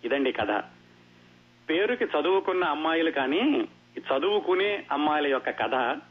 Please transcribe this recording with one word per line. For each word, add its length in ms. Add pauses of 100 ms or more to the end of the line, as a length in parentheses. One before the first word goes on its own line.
ఇదండి 260
కథ. 320 (1040)
పేరుకి 360
చదువుకున్న 580
అమ్మాయిలు 480
కానీ, 560 (300)
ఈ 20
చదువుకునే 920
అమ్మాయిల 360
యొక్క 220
కథ. 500 (120)